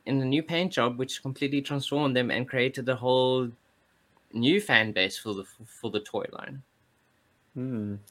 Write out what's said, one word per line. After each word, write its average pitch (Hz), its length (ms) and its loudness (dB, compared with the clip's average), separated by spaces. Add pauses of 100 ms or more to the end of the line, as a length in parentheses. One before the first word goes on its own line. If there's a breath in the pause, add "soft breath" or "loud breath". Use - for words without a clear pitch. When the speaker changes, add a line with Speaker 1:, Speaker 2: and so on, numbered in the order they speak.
Speaker 1:
in 135 140 2
the 131 60 0
new 139 180 2
paint 170 280 0
job, 123 260 2
which 131 240 -6
completely 139 400 -2
transformed 139 540 0
them 123 160 2
and 123 160 -2
created 127 400 -2
a 131 80 0
whole 127 540 2 (840)
new 139 280 4
fan 110 320 4
base 95 240 2
for 107 160 -6
the, 98 100 -6 (220)
for - 260 -10
the 104 80 -2
toy - 320 -6
line. 135 300 -12 (960)
Speaker 2:
Hmm. 117 400 -4 (160)